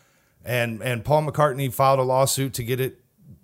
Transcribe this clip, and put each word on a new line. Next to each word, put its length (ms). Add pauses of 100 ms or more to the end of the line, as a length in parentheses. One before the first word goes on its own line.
(460)
And, 380
and 200
Paul 200
McCartney 500
filed 260
a 40
lawsuit 500
to 100
get 160
it 200 (440)